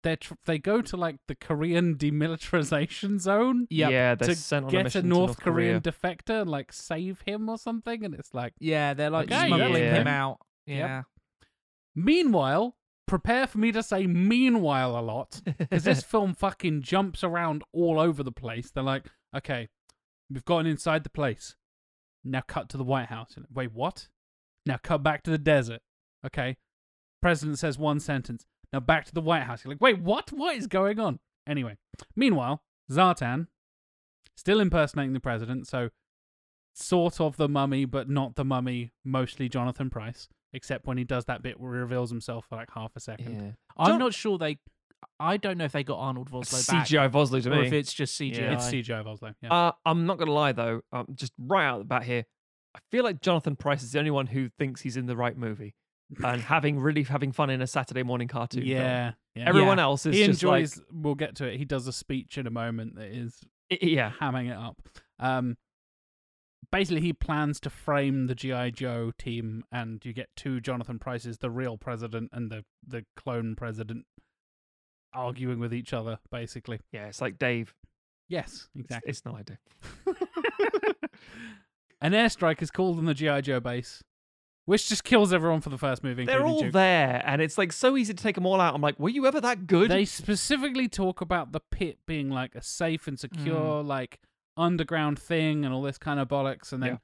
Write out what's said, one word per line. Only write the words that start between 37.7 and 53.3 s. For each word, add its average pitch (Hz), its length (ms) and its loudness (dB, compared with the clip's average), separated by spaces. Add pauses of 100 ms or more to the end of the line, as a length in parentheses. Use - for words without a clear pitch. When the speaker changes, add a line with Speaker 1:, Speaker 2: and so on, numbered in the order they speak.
Speaker 1:
but 131 240 -4
not 139 280 -2
the 143 100 -2
mummy, 127 460 -2 (120)
mostly 131 460 -2
Jonathan 127 400 -4
Pryce, 117 380 -12 (260)
except 131 320 -8
when 127 100 -2
he 123 80 -2
does 123 220 -2
that 123 160 -6
bit 127 180 -10
where 127 140 -8
he 123 60 -4
reveals 123 280 -2
himself 117 400 -8
for, 120 80 -12
like, 113 160 -14
half 113 240 -10
a 110 40 -14
second. 113 340 -12
Speaker 3:
Yeah. 104 160 -8 (260)
Speaker 2:
I'm 160 160 4
Speaker 3:
Jon- 233 60 6
Speaker 2:
not 247 160 0
sure 202 240 -2
they, 151 200 -4 (640)
I 170 160 2
don't 196 220 -2
know 165 80 0
if 135 60 -4
they 143 120 -2
got 131 140 -4
Arnold 127 320 -6
Vosloo 127 400 -4
back, 135 160 4
Speaker 3:
C 131 60 2
G 156 60 8
I 139 100 6
Vosloo 131 340 4
to 123 100 0
Speaker 2:
or 143 80 4
Speaker 3:
me. 123 60 4
Speaker 2:
if 127 80 0
it's 147 180 0
just - 240 -4
C 139 140 -4
G 117 100 -6
I. 113 40 -2
Speaker 3:
Yeah. 113 100 0
Speaker 1:
It's 123 160 -2
C 127 100 0
G 117 140 -6
I 110 80 -6
Vosloo, 107 400 -12
yeah. 117 100 -2
Speaker 3:
Uh, 170 200 4 (120)
I'm 165 220 4
not 180 120 0
gonna 156 140 2
lie 147 200 4
though, 117 280 -2 (120)
um, 123 220 -6
just 131 240 -10
right 151 280 2
out 123 120 0
the 101 60 -8
bat 123 200 -2
here, 120 200 -2 (500)
I - 40 -20 (120)
feel 247 140 2
like 190 160 0
Jonathan 165 360 2